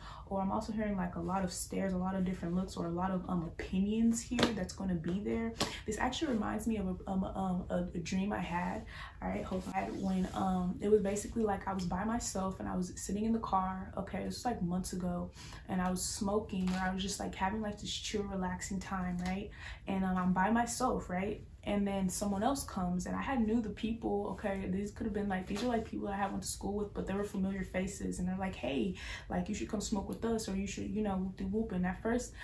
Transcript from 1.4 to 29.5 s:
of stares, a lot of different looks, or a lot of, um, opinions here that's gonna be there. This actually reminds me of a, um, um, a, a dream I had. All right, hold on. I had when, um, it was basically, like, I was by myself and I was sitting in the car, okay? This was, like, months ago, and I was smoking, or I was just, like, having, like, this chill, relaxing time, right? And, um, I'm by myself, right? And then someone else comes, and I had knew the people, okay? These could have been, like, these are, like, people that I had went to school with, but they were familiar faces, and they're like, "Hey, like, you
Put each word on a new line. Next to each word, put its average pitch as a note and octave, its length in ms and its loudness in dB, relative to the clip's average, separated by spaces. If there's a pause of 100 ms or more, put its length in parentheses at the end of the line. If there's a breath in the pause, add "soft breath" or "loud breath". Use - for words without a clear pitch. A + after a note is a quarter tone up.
of F3+ 80 -2
stares, F#3+ 420 0
a - 20 2
lot F#3 180 0
of F#3+ 100 2
different F3+ 300 0
looks, F#3 220 0
or F3 100 -2
a E3+ 40 -2
lot F3+ 200 2
of, F3+ 200 -2
um, F3 140 2
opinions A3 760 4
here B3 180 -2 (160)
that's F#3 200 -2
gonna F#3+ 200 0
be E3+ 260 0
there. A3+ 340 0 (320 loud breath)
This G#3+ 120 0
actually C4 360 2
reminds G#3+ 320 0
me A3+ 100 4
of G3 120 2
a, F#3 220 -4
um, F#3+ 140 2
um, F#3+ 460 0
a, F3+ 240 2
a F3+ 40 -4
dream F#3+ 340 0
I G#3+ 80 0
had. F3+ 440 -2 (380 loud breath)
All F#3 60 -2
right, G3+ 160 -2
hold F#3 240 -2
on. F#3 60 -4
I F#3+ 60 0
had G3 220 -2
when, F#3+ 320 2
um, F#3 480 2
it G#3 80 4
was G#3+ 100 10
basically, G#3 440 0
like, G3 220 0
I G3 60 0
was F#3+ 140 -2
by F#3 180 2
myself G#3 560 0
and G3+ 80 -4
I F#3 80 -2
was F3+ 240 -2
sitting G3+ 240 -2
in A3+ 80 4
the A3+ 60 4
car, F#3+ 580 0
okay? G3 280 -2
This F#3+ 120 -4
was, - 80 -6
like, A#3+ 160 0
months F3+ 320 0
ago, F3+ 380 -2 (380 loud breath)
and F#3 120 2
I F#3 100 2
was F3+ 120 0
smoking, G3 720 0
or F#3 40 0
I F#3 140 2
was F#3+ 100 -2
just, G3 180 -2
like, F#3 140 -4
having, G#3 280 0
like, G#3 180 -4
this - 100 -6
chill, - 340 -2
relaxing F#3 560 -2
time, F3+ 380 -2
right? F#3+ 320 -2 (360 loud breath)
And, F#3+ 180 2
um, F#3 140 4
I'm F3+ 140 6
by F#3+ 180 6
myself, A#3 580 2
right? F#3 340 -2 (240)
And G3+ 220 4
then F#3+ 220 2
someone G3+ 320 0
else C4+ 200 4
comes, F3+ 440 0
and F#3 100 -2
I F#3+ 60 -2
had C4 180 2
knew A3 220 4
the G#3 80 -2
people, G#3+ 600 0
okay? G3 360 -2
These G3+ 220 0
could - 160 -4
have G3+ 80 0
been, G3+ 160 0
like, F#3 160 0
these G3+ 160 -2
are, B3 60 2
like, A3+ 180 2
people G#3 220 -4
that G3+ 40 -2
I G3 60 -2
had G3 120 2
went G3 120 -2
to - 60 -6
school G3 260 -2
with, G3+ 180 -2
but F3+ 140 -4
they F#3+ 80 0
were G3+ 100 2
familiar G3 400 0
faces, F#3 540 -2
and F3+ 100 0
they're F#3 80 0
like, F#3+ 180 -2
"Hey, A#3+ 420 0 (340 loud breath)
like, F#3 180 0
you G#3+ 60 0